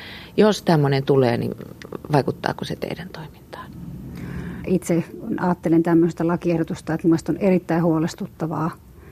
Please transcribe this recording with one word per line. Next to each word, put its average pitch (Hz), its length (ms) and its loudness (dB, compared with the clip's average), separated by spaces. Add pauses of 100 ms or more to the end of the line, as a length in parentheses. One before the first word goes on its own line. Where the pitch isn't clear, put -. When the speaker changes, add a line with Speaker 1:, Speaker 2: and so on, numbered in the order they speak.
(360)
Speaker 1:
Jos 208 260 4
tämmöinen 139 420 2
tulee, 131 320 4
niin - 180 -4 (580)
vaikuttaako - 520 0
se - 120 -6
teidän - 320 -8
toimintaan? - 600 -16 (960)
Speaker 2:
Itse 175 380 0 (340)
ajattelen 170 440 2
tämmöistä 165 440 4
lakiehdotusta, 165 680 -2
että 165 120 -4
mielestäni 165 320 2
on - 60 0
erittäin 180 380 2
huolestuttavaa, 165 880 -2 (420)